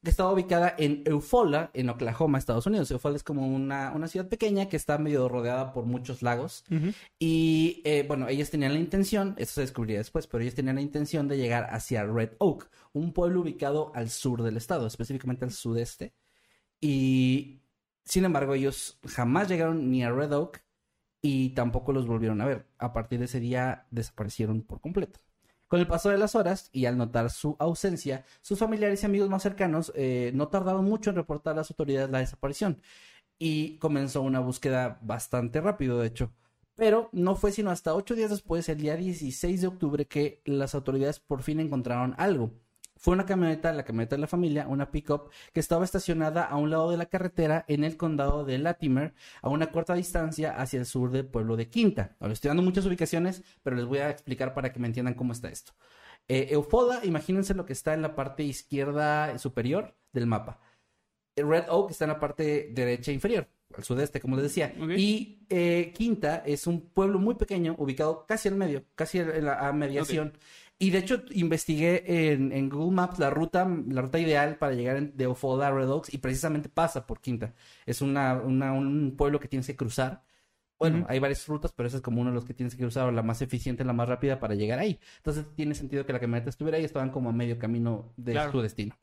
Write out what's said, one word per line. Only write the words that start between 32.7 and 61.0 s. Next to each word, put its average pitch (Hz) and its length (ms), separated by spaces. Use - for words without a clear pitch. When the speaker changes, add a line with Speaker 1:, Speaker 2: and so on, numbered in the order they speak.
Speaker 1:
Y 156 400
comenzó 139 460
una 131 160
búsqueda 127 640
bastante 120 580
rápido, 143 380
de 113 80
hecho. 117 240
Pero 220 380
no 185 240
fue 202 160
sino 208 180
hasta 165 240
ocho 202 220
días 220 160
después, 170 380
el 151 100
día 151 160
dieciséis 175 640
de 185 60
octubre, 147 400
que 147 380
las 139 280
autoridades 135 460
por 131 240
fin 156 160
encontraron 127 580
algo. 147 360
Fue 175 120
una 190 120
camioneta, 165 460
la 147 140
camioneta 113 320
de - 20
la 151 80
familia, 151 400
una 139 240
pick-up, 147 380
que 160 80
estaba 170 240
estacionada 160 580
a 143 140
un 151 120
lado 160 220
de 170 60
la 170 80
carretera 170 640
en 147 160
el 160 100
condado 147 480
de 131 140
Latimer, 151 560
a - 60
una 156 240
corta 165 220
distancia 160 680
hacia 131 200
el 123 60
sur 123 240
del 131 160
pueblo 113 300
de 117 140
Quinta. 208 500
Ahora, 107 140
estoy 143 160
dando 165 120
muchas 185 240
ubicaciones, 180 560
pero 127 140
les 120 80
voy 139 140
a 143 100
explicar 143 440
para 131 200
que 120 60
me 120 80
entiendan 123 260
cómo 123 180
está 120 160
esto. - 240
Eh, 131 240
Eufoda, 240 540
imagínense 190 480
lo 180 120
que 135 60
está 156 220
en 160 80
la 156 140
parte 135 280
izquierda 147 960
superior 135 560
del 120 160
mapa. 113 320